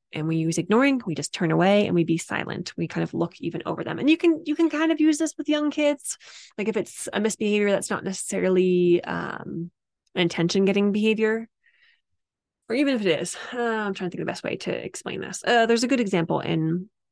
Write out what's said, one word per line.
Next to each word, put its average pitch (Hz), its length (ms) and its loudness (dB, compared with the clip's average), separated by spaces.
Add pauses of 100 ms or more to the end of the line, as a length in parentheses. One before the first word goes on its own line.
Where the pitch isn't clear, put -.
(120)
And 156 160 -4
we 160 80 0
use 165 200 0
ignoring, 240 480 2
we 160 120 -6
just - 180 -10
turn 170 160 0
away 190 360 4
and - 100 0
we 170 80 4
be 165 120 0
silent. - 600 -6
We 170 100 -4
kind 165 160 -4
of 165 100 -6
look 165 280 -4
even 170 260 -8
over 180 160 -6
them. - 160 -6
And 254 100 -2
you 320 80 6
can, 330 300 2
you 302 80 -2
can 330 160 2
kind 320 220 2
of 311 80 0
use 311 180 4
this 320 180 -2
with 302 120 -10
young 302 240 0
kids. 294 440 -2 (400)
Like 214 120 -4
if 214 80 0
it's - 360 -6
a - 60 -2
misbehavior 208 540 2
that's - 180 0
not - 140 -4
necessarily, 180 960 2
um, 170 720 -8 (420)
an 180 120 2
attention 175 380 0
getting 202 280 2
behavior, 220 560 0 (1200)
or 226 80 -2
even 277 180 2
if 214 100 0
it 165 160 2
is, - 160 -6 (160)
uh, 247 60 -10
I'm 220 360 -2
trying 185 160 -6
to 180 60 -10
think 175 40 -6
of 156 60 -6
the - 40 -4
best - 140 -8
way - 140 -4
to - 120 -6
explain - 500 -8
this. - 240 -10
Uh, 233 220 4
there's 233 180 2
a 240 40 2
good 247 120 2
example 175 380 0
in 165 500 -2 (240)